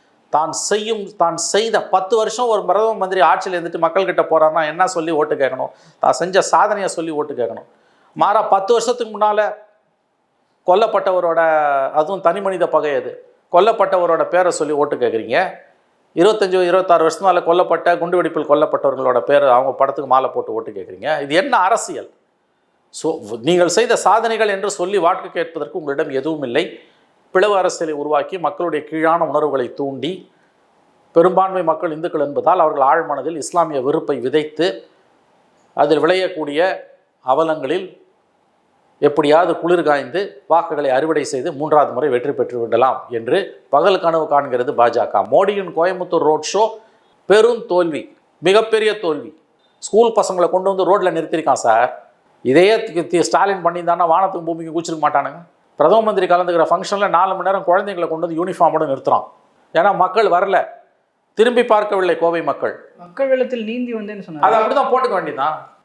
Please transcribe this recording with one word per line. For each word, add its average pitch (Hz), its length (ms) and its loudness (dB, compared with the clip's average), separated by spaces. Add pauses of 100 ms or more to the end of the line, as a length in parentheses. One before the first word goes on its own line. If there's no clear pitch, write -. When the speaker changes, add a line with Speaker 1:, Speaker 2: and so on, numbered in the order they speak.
(280)
Speaker 1:
தான் 156 240 0
செய்யும், 214 640 -6
தான் 165 200 0
செய்த 208 520 -2
பத்து 190 280 0
வருஷம் 220 300 -2
ஒரு 208 180 0
பிரதம 214 300 0
மந்திரி 190 260 -2
ஆட்சியில் 180 420 2
இருந்துட்டு 170 200 -8
மக்கள்கிட்ட 165 480 0
போறாருன்னா 156 360 2
என்ன 170 200 0
சொல்லி 170 240 -4
ஓட்டு 151 240 0
கேட்கணும்? 131 360 -2 (280)
தான் 139 140 2
செஞ்ச 185 280 0
சாதனையை 196 480 0
சொல்லி 165 220 -6
ஓட்டு 147 240 -6
கேட்கணும். 113 300 -6 (480)
மாறா 196 300 2
பத்து 196 300 2
வருஷத்துக்கு 226 460 -2
முன்னால 208 360 0 (1120)
கொல்லப்பட்டவரோட, 185 680 2 (540)
அதுவும் 165 300 -2
தனி 170 200 0
மனித 185 280 -2
பகை 147 260 0
அது, 123 300 -6 (280)
கொல்லப்பட்டவரோட 185 720 2
பேரை 180 260 2
சொல்லி 151 220 -2
ஓட்டு 147 240 0
கேட்குறீங்க. 120 540 -2 (640)
இருபத்தஞ்சு, 185 480 2
இருபத்தாறு 175 440 2
வருஷத்துனால 175 380 0
கொல்லப்பட்ட, 170 540 2
குண்டு 175 240 0
வெடிப்பில் 160 260 -4
கொல்லப்பட்டவர்களோட 135 720 2
பேர், 143 240 4
அவங்க 131 280 4
படத்துக்கு 135 380 -2
மாலை 131 200 2
போட்டு 120 220 -6
ஓட்டு 113 180 -8
கேட்குறீங்க. 101 520 -6
இது 143 120 -4
என்ன 240 220 2
அரசியல்? 185 540 -2 (800)
So, - 280 -4 (240)
நீங்கள் 175 260 2
செய்த 220 280 2
சாதனைகள் 220 520 2
என்று 196 220 -4
சொல்லி 190 280 -4
வாக்கு 185 320 0
கேட்பதற்கு 165 480 -8
உங்களிடம் 160 320 -4
எதுவும் 143 320 -4
இல்லை. 135 380 -4 (500)
பிளவு 202 260 2
அரசியலை 165 420 -2
உருவாக்கி 147 400 -2
மக்களுடைய 160 460 -4
கீழான 160 400 0
உணர்வுகளை 139 500 -2
தூண்டி, 139 580 -8 (800)
பெரும்பான்மை 185 500 4
மக்கள் 160 300 -2
இந்துக்கள் 160 280 -6
என்பதால் 156 380 0
அவர்கள் 147 280 2
ஆழ்மனதில் 147 500 0
இஸ்லாமிய 156 440 -2
வெறுப்பை 147 380 -2
விதைத்து, 151 680 -2 (880)
அதில் 147 260 2
விளையக்கூடிய 165 760 -2 (500)
அவலங்களில் 156 760 -2 (960)
எப்படியாவது 147 600 2
குளிர் 170 240 0
காய்ந்து 143 640 -4
வாக்குகளை 147 440 0
அறுவடை 147 340 0
செய்து 131 280 -6
மூன்றாவது 143 400 2
முறை 135 160 -2
வெற்றி 127 240 -2
பெற்று 123 260 -4
விடலாம் 117 500 0
என்று 120 600 -4
பகல் 180 300 2
கனவு 165 300 0
காண்கிறது 135 420 0
பாஜக. 110 580 2
மோடியின் 190 460 0
கோயம்புத்தூர் 180 420 -2
ரோட் 151 340 0
ஷோ 214 160 2 (560)
பெரும் 220 420 2
தோல்வி, 170 500 -2 (220)
மிகப்பெரிய 214 640 2
தோல்வி. 147 420 -6 (360)
ஸ்கூல் 226 340 2
பசங்களை 185 380 0
கொண்டு 185 240 0
வந்து 190 240 2
ரோட்ல 185 60 -2
நிறுத்திருக்கான் 160 480 -2
சார். 120 600 0 (300)
இதையே 175 340 4
தி-, 160 300 -4
தி-, 175 140 0
ஸ்டாலின் 180 440 0
பண்ணியிருந்தான்னா 170 420 0
வானத்துக்கும் 175 380 0
பூமிக்கும் 160 300 -8
குதிச்சிருக்க 165 320 -4
மாட்டானுங்க. 143 360 -2 (340)
பிரதம 180 240 4
மந்திரி 196 260 0
கலந்துக்கிற 170 540 2
ஃபங்க்ஷன்ல 196 280 -2
நாலு 175 280 2
மணி 175 140 -2
நேரம் 190 160 -2
குழந்தைங்களை 180 420 0
கொண்டு 160 180 -4
வந்து 165 180 -4
யூனிஃபார்மோட 160 440 0
நிறுத்துறான். 131 360 0 (480)
ஏன்னா 185 240 2
மக்கள் 185 300 2
வரல, 180 400 2 (680)
திரும்பி 233 300 4
பார்க்கவில்லை 202 540 2
கோவை 165 240 0
மக்கள். 131 560 -6
Speaker 2:
மக்கள் 269 300 -4
வெள்ளத்தில் 247 360 -2
நீந்தி 240 300 -6
வந்தேன்னு 208 360 -10
சொன்னாரு. 151 100 -12
Speaker 1:
அதை 214 180 4
அப்படிதான் 262 300 0
போட்டுக்க 247 240 0
வேண்டியதுதான். 151 560 -4 (160)